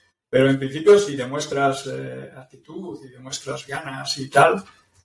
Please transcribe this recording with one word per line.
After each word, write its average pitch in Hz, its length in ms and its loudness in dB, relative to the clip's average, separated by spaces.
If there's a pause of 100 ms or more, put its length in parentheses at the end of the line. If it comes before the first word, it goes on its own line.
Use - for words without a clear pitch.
(280)
pero 135 220 4
en 135 80 0
principio 156 400 4
si 143 160 -2
demuestras, 139 720 -4
eh, 131 500 -12
actitud 143 680 -16
y 127 60 -20
demuestras 131 580 -12
ganas 135 500 -8
y 131 100 -8
tal, 175 360 4 (400)